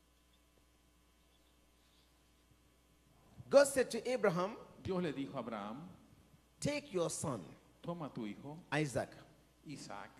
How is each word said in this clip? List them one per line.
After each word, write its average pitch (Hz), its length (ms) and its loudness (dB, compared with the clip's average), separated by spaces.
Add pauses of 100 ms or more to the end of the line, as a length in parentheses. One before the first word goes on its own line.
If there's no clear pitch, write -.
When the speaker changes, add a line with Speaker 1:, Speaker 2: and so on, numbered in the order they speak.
(3500)
Speaker 1:
God 277 180 12
said 262 240 2
to 233 200 -2
Abraham, 202 460 2 (260)
Speaker 2:
Dios 180 180 0
le 156 120 0
dijo 135 220 -6
a 135 40 -4
Abraham, 113 480 -6 (720)
Speaker 1:
"Take 285 340 -2
your 170 160 2
son, 127 340 -4 (380)
Speaker 2:
"Toma 170 320 -6
tu 117 120 -4
hijo, 135 320 -10 (140)
Speaker 1:
Isaac, 131 400 0 (580)
Speaker 2:
Isaac, 101 400 -12 (100)